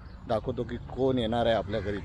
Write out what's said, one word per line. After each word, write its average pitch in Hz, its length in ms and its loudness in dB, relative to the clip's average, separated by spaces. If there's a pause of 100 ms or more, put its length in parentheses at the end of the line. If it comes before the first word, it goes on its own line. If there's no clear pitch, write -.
(280)
दाखवतो 120 340 0
की 120 140 -6
कोण 127 420 0
येणार 117 280 2
आहे 113 80 6
आपल्या 101 260 0
घरी. 101 240 -2